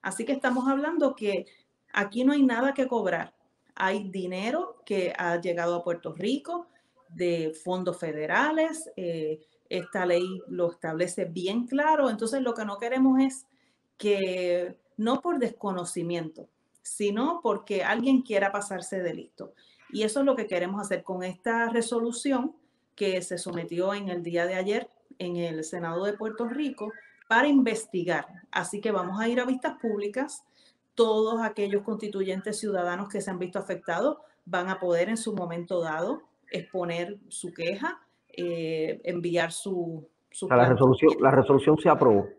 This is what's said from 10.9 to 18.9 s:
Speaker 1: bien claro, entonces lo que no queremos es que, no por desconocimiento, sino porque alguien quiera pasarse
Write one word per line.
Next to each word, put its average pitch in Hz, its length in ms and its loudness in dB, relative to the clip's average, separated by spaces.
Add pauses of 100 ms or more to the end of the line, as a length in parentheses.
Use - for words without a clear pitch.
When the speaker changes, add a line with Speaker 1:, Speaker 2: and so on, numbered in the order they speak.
Speaker 1:
bien 185 400 -4
claro, 285 440 2
entonces 226 320 -2
lo 240 120 -2
que 226 120 -6
no 202 120 -8
queremos 262 440 4
es 262 260 0 (500)
que, 185 800 0 (200)
no 240 240 0
por 339 180 -2
desconocimiento, 175 1080 -4 (340)
sino 233 600 -2
porque 196 420 -2
alguien 240 380 4
quiera 202 300 0
pasarse 196 500 -6